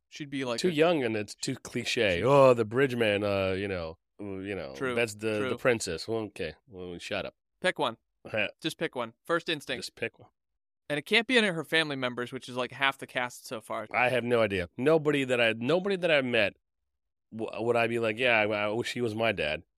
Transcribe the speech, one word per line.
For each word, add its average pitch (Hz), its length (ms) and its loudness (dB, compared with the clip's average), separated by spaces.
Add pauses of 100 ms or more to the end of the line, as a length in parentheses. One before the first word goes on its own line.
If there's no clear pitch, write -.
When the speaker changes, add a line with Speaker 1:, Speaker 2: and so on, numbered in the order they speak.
Speaker 1:
She'd 147 220 -14
be, 135 160 -4
like, 117 140 -4
Speaker 2:
too 180 80 2
Speaker 1:
a 180 40 0
Speaker 2:
young, 156 300 4
and 113 140 0
it's 104 180 -6
too 131 220 -6
cliche. 110 600 0
Speaker 1:
She 95 60 0
Speaker 2:
"Oh, 135 300 8
the 117 100 2
bridge 123 300 0
man, 104 300 2
uh, 98 320 0
you 101 100 -4
know, 85 300 -6 (220)
w-, 98 240 -10
you 101 120 -6
know, 92 220 -8
Speaker 1:
True, 127 180 -4
Speaker 2:
that's 117 200 -2
the, 107 120 -6
the 107 120 0 (100)
Speaker 1:
true. - 80 -2
Speaker 2:
princess." 110 500 0
Well, 113 180 -2
okay. 90 300 -8 (140)
Well, 90 300 -12
shut 95 280 -6
up. - 80 -14 (280)
Speaker 1:
Pick 180 160 -2
one. 123 180 -2 (280)
Speaker 2:
<laughs> - 380 -4
Speaker 1:
Just 160 160 -4
pick 165 160 -6
one. 117 200 -6 (100)
First 165 240 -2
instinct. 139 360 -4
Speaker 2:
Just - 120 -14
pick - 220 -6
one. 120 100 -20 (600)
Speaker 1:
And 147 80 -2
it - 80 -6
can't 220 200 4
be 254 120 4
any 214 100 6
of 175 60 -2
her 156 100 -4
family 156 320 0
members, 123 360 -4
which 127 160 -10
is, 123 80 -12
like, 123 160 -4
half 135 260 2
the 131 80 -12
cast - 420 -6
so 113 140 -8
far. 110 320 -8
Speaker 2:
I 123 160 2
have 123 140 2
no 120 180 4
idea. 98 340 0
Nobody 147 480 2
that 123 160 0
I, 113 160 4
nobody 185 400 0
that 175 140 0
I've 143 160 4
met 110 280 2 (800)
w-, 107 300 -6
would 117 120 2
I 117 100 4
be 117 120 -2
like, 110 200 -2
"Yeah, 120 200 4
I, 107 100 4
I 104 200 -2
wish 113 240 -4
he 123 80 -6
was 113 140 -2
my 113 180 2
dad." 80 300 -2 (160)